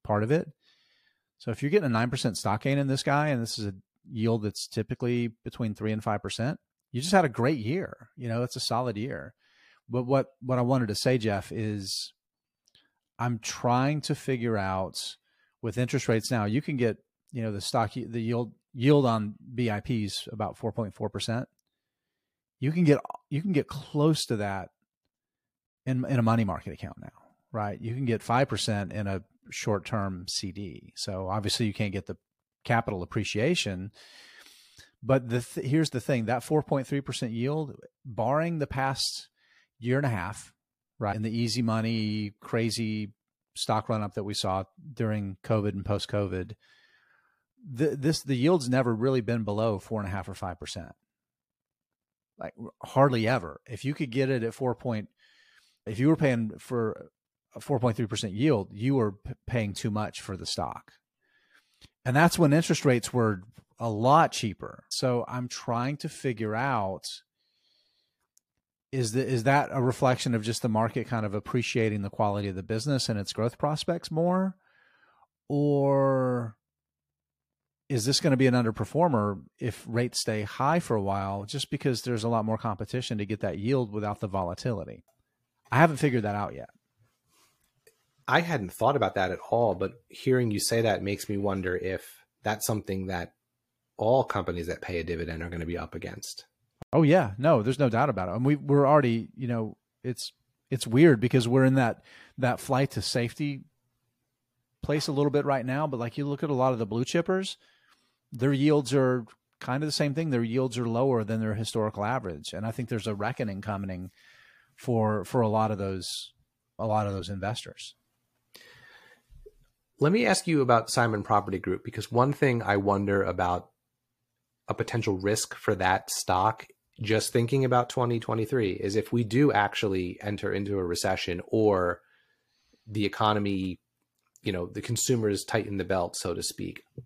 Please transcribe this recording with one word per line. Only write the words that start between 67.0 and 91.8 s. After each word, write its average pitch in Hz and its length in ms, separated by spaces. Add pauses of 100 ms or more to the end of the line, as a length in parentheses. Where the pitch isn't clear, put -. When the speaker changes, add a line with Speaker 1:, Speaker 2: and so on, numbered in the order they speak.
Speaker 1:
is 120 200
the, 127 120
is 120 200
that 139 260
a 135 100
reflection 127 540
of 110 80
just 113 200
the 123 60
market 110 380
kind 110 180
of 98 100
appreciating 110 680
the 101 80
quality 101 380
of 92 80
the 95 60
business 120 460
and 110 100
its 98 140
growth 110 240
prospects 156 540
more? 180 460 (920)
Or 135 1080 (1300)
is 117 160
this 135 160
gonna 139 160
be 131 100
an 123 80
underperformer 110 880 (160)
if 120 280
rates 117 340
stay 107 220
high 139 380
for 120 160
a 101 60
while, 98 420
just 135 260
because 135 320
there's 117 220
a 117 40
lot 113 160
more 110 140
competition 110 600
to 104 80
get 104 140
that 95 180
yield 117 340
without 104 280
the 113 60
volatility? 92 800 (640)
I 117 60
haven't 151 220
figured 123 260
that 104 100
out 104 200
yet. 64 160 (1600)
Speaker 2:
I 135 140
hadn't 143 320
thought 135 240
about 104 180
that 92 160
at 90 100 (100)
all, 113 240
but 92 340
hearing 127 420
you 101 100
say 117 220
that 107 200
makes 98 260
me 104 80
wonder 95 400
if 90 480 (180)